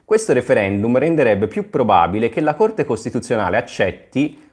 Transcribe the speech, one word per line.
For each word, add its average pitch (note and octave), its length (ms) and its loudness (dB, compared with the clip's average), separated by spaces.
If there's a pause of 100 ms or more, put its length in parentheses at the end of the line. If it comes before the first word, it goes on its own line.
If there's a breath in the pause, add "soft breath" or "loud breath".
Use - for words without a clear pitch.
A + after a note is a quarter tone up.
questo A3 280 2
referendum A2+ 640 0
renderebbe B2+ 500 2
più G3+ 220 -6
probabile G#2+ 600 2
che - 100 -6
la D3+ 140 0
Corte A3 320 0
Costituzionale A2 720 -2
accetti - 960 -4